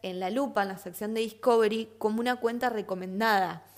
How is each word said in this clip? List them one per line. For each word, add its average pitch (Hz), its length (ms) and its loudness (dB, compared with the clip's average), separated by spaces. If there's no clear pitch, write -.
en 185 180 -6
la 185 100 -2
lupa, 226 320 0
en 196 60 0
la 190 100 -8
sección 208 340 -8
de 226 100 0
Discovery, 220 760 2
como 220 220 0
una 247 160 0
cuenta 240 340 0
recomendada. 190 920 0